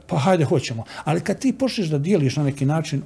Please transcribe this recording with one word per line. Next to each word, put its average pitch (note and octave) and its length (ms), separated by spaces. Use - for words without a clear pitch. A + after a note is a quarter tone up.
pa F3 100
hajde, E3 280
hoćemo. A#2+ 380
Ali D#3+ 180
kad - 180
ti C4 140
počneš A3+ 340
da D3+ 100
dijeliš D3 400
na D3+ 60
neki C#3 220
način, D3+ 400